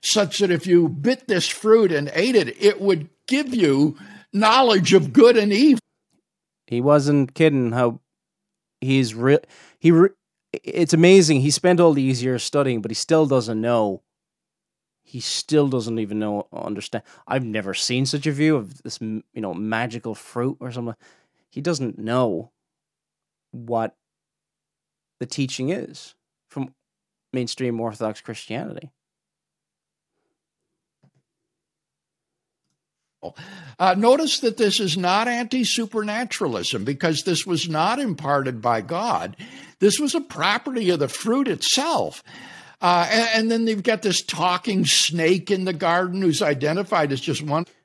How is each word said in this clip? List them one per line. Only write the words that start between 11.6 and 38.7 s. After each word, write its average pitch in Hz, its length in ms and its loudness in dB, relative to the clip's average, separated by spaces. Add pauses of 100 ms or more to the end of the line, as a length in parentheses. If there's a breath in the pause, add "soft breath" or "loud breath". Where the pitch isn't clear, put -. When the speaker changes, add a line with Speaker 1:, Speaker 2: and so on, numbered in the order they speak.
Speaker 2:
all 165 140 6
these 131 300 0
years 127 200 -2
studying, 131 400 -2
but 110 80 -8
he 113 60 -8
still 160 300 2
doesn't 117 340 0
know. 110 420 0 (1000)
He - 160 -16
still 147 480 0
doesn't 117 320 -4
even 107 220 -6
know, 104 320 -6
understand. 104 500 -10 (240 soft breath)
I've 131 180 -4
never 104 300 -6
seen 127 320 -2
such 143 220 -4
a 151 40 -4
view 151 220 0
of 120 280 -6
this, - 200 -14
m-, 110 300 -8
you 120 80 -12
know, 95 140 -6
magical 110 600 -6
fruit 123 460 -8
or 127 100 -12
something. 120 240 -10 (540 soft breath)
He - 120 -14
doesn't 143 380 -6
know 110 540 -2 (1000)
what 117 460 -6 (1200)
the 127 80 -10
teaching 131 440 -6
is - 440 -10 (340)
from 131 240 -10 (600)
mainstream 120 480 -6
Orthodox 110 400 -8
Christianity. - 720 -14 (4000 loud breath)
Speaker 1:
Uh, 185 180 2
notice 262 400 2
that 226 200 -4
this 208 200 0
is 180 180 -2
not 190 300 0
anti-supernaturalism, 214 1600 -4
because 143 400 -2
this 175 200 -2
was 175 240 -4
not 170 300 -2
imparted 139 640 -4
by 117 180 0